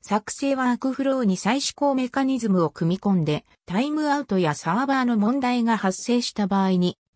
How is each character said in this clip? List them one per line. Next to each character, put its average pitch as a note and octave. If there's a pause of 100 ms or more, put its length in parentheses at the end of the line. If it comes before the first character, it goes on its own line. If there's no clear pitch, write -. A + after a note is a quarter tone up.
作 -
成 C#4
ワ C4
ー B3
ク C4
フ C4+
ロ C4+
ー -
に F#3+
再 A#3+
試 -
行 C#4+
メ B3+
カ C4+
ニ C4
ズ A#3
ム F#3
を D#3
組 E3+
み -
込 F#3+
ん D#3
で、 D3+ (220)
タ F#3+
イ D4
ム D4+
ア C#4+
ウ C#4+
ト G3
や D3+
サ -
ー B3
バ C4+
ー -
の A#3+
問 G#3+
題 B3
が A3+
発 F#3+
生 A#3+
し -
た G#3
場 G3
合 F#3+
に、 F3+ (180)